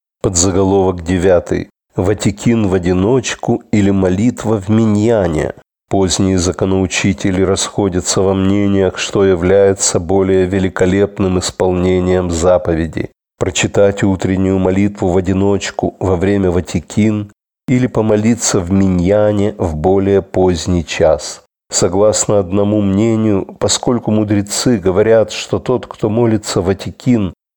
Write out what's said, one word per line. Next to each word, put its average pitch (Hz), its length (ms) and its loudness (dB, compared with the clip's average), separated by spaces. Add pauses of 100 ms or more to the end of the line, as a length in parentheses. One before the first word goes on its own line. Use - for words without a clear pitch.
(220)
Подзаголовок 95 840 0
девятый. 87 640 0 (260)
«Ватикин 107 760 0
в 90 60 0
одиночку» 98 960 0
или 101 200 2
«Молитва 101 720 0
в 98 100 -4
миньяне». 104 840 2 (380)
поздние 95 480 0
законоучители 95 1040 0
расходятся 98 800 -2
во 95 120 2
мнениях, 98 640 0
что - 260 0
является 95 760 2
более 95 460 2
великолепным 92 920 0
исполнением 90 920 0
заповеди: 85 800 -2 (280)
прочитать 101 640 0
утреннюю 95 560 0
молитву 98 500 0
в 87 80 2
одиночку 98 840 -2
во 95 160 0
время 95 340 0
ватикин 104 800 -2 (380)
или 127 180 0
помолиться 110 760 0
в 87 120 -4
миньяне 98 840 2
в 82 200 -4
более 98 460 2
поздний 90 600 0
час. - 580 -2 (280)
Согласно 101 680 0
одному 101 420 0
мнению, 107 640 0 (160)
поскольку - 500 -2
мудрецы 107 680 0
говорят, 104 540 2
что - 280 -6
тот, 127 260 -4
кто - 220 -6
молится 110 520 0
ватикин, 98 760 -2 (220)